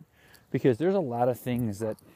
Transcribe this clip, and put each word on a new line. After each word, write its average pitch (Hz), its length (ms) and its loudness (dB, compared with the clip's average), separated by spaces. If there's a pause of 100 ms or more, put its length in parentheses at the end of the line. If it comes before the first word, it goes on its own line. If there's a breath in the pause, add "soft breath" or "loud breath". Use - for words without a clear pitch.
(520 soft breath)
Because 131 260 2
there's 185 180 0
a 196 40 2
lot 123 280 0
of 123 120 0
things 120 400 -4
that 110 180 -4 (180 soft breath)